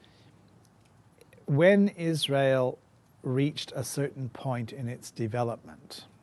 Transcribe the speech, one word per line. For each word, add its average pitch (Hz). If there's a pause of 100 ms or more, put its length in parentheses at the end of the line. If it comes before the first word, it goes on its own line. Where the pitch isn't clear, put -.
(1500)
when 190
Israel 139 (420)
reached 139
a 135
certain 139
point 120
in 123
its -
development 117 (180)